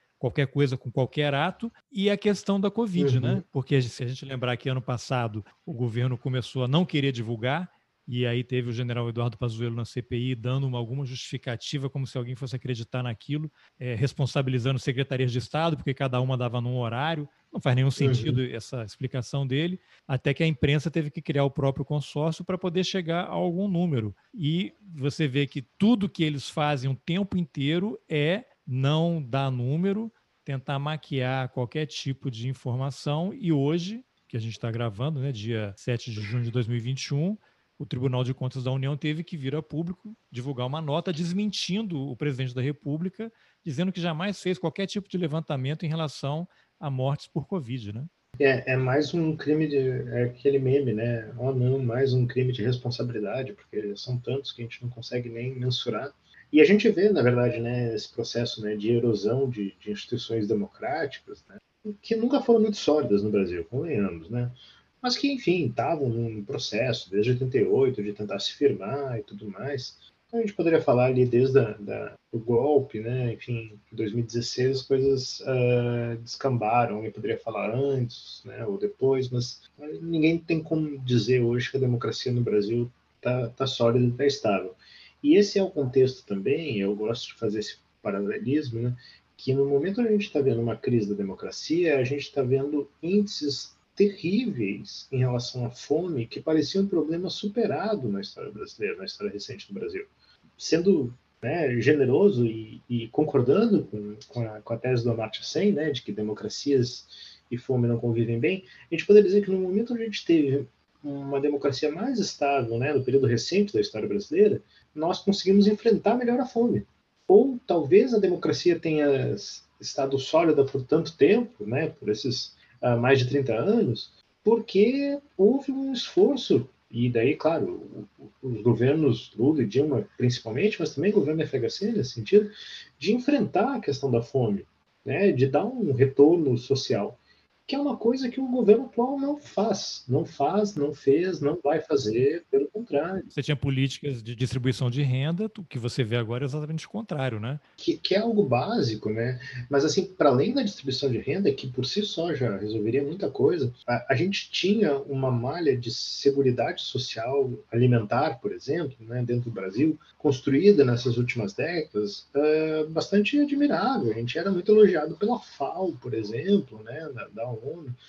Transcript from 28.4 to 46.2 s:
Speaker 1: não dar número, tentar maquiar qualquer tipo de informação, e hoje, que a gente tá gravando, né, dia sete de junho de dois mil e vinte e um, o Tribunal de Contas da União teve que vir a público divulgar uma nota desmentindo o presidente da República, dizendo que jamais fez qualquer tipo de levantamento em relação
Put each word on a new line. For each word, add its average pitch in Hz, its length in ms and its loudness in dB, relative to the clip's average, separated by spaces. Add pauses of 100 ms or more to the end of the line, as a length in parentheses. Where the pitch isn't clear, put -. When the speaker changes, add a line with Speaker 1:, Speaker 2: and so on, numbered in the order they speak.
Speaker 1:
não 156 520 0
dar 135 320 -2
número, 175 600 -2 (320)
tentar 139 340 -6
maquiar 135 720 -4
qualquer 143 380 -4
tipo - 420 -8
de 117 180 -6
informação, 135 840 -4
e 175 180 -2
hoje, 170 520 0 (240)
que - 100 -8
a - 20 -4
gente 110 200 -8
tá 117 100 -4
gravando, 120 500 -4
né, 139 120 -4
dia 107 440 -6
sete 123 360 -4
de 107 100 -6
junho 113 220 -4
de 117 80 -4
dois 117 160 0
mil 120 100 -2
e - 20 -2
vinte 131 260 -6
e 143 100 -4
um, 175 200 0 (420)
o 135 80 -10
Tribunal 127 380 0
de 127 100 -2
Contas 127 300 -6
da 127 80 -2
União 135 240 -2
teve 151 260 -4
que 170 140 -12
vir 135 180 -6
a 156 80 -2
público 170 540 -8 (160)
divulgar 123 340 -6
uma 139 140 -6
nota 165 320 -2
desmentindo 175 960 -4
o 127 60 -8
presidente 131 400 -4
da 127 60 -2
República, 151 680 -6 (360)
dizendo 175 260 -2
que 180 80 -6
jamais 175 420 -4
fez 180 160 -2
qualquer 185 280 -4
tipo 190 240 -6
de 190 80 -4
levantamento 156 680 -4
em 151 40 -2
relação 156 580 -4 (320)